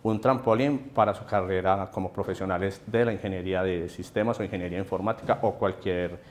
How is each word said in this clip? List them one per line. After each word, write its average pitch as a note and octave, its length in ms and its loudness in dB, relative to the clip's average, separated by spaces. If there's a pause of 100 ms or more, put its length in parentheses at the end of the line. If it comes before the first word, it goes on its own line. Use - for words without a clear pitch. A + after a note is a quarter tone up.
un A2 180 2
trampolín B2+ 720 2
para G#2 220 4
su - 100 -12
carrera F#2+ 640 2
como F#2+ 220 -4
profesionales F#2+ 720 -2
de A#2 180 2
la A2+ 100 2
ingeniería F#2 500 -2
de F2 260 0
sistemas G#2+ 500 -2
o G#2+ 40 -2
ingeniería F2+ 340 -4
informática G2 640 -2
o G#2 120 2
cualquier F2+ 760 -2